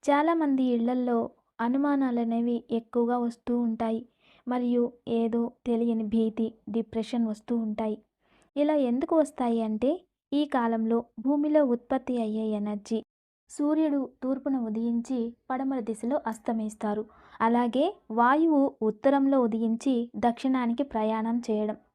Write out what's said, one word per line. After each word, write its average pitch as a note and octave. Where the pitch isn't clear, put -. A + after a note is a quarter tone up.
చాలామంది D4
ఇళ్లల్లో B3
అనుమానాలనేవి A#3+
ఎక్కువగా A#3
వస్తూ A#3+
ఉంటాయి A3+
మరియు B3
ఏదో A#3
తెలియని A#3
భీతి, A3
డిప్రెషన్ A3+
వస్తూ G#3+
ఉంటాయి. A3
ఇలా D4
ఎందుకు C4+
వస్తాయి B3+
అంటే A3
ఈ C#4+
కాలంలో A3+
భూమిలో D4
ఉత్పత్తి C4
అయ్యే A3
ఎనర్జీ, G#3
సూర్యుడు D4
తూర్పున C4+
ఉదయించి A#3
పడమర C4
దిశలో A#3
అస్తమిస్తారు. A3
అలాగే A#3+
వాయువు C#4
ఉత్తరంలో C4+
ఉదయించి A3+
దక్షిణానికి A#3+
ప్రయాణం A3
చేయడం. G#3+